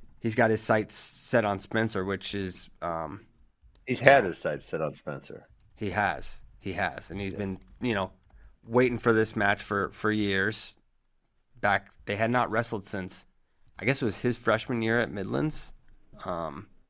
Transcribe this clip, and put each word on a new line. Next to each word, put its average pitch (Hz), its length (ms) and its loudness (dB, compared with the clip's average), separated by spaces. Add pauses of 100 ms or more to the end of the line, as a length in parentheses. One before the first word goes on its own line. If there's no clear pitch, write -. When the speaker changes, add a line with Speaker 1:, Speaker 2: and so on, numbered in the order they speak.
(200)
Speaker 1:
he's 113 160 -2
got 117 140 6
his 110 120 2
sights 110 320 0
set - 500 0
on 101 140 2
Spencer, 110 460 0
which 98 300 -4
is, 95 360 -6 (120)
um, 82 400 -6 (640)
Speaker 2:
He's 127 140 -4
had 131 240 8
his 85 140 -4
sights 76 300 -6
set 80 140 -4
on 73 120 -2
Spencer. - 520 -12 (300)
Speaker 1:
He 104 140 -6
has. 90 500 -4 (180)
He 98 160 -8
has. 85 360 -4
And 95 100 -6
he's 95 120 -6
Speaker 2:
Yeah. - 60 -10
Speaker 1:
been, 98 220 -4 (200)
you 120 140 0
know, 95 160 -2 (560)
waiting 120 320 4
for 117 140 4
this 110 240 2
match 101 260 2
for, 101 280 0
for - 200 -2
years. 104 640 0 (840)
Back, 98 320 2 (140)
they 101 100 -2
had 113 160 2
not 120 180 4
wrestled 110 340 -2
since, 92 420 -8 (520)
I 95 60 -8
guess 135 180 0
it - 20 0
was 104 180 -2
his 120 140 0
freshman 113 460 0
year 113 160 2
at 104 140 -2
Midlands. 117 600 -4 (520)
Um, 82 420 -6 (240)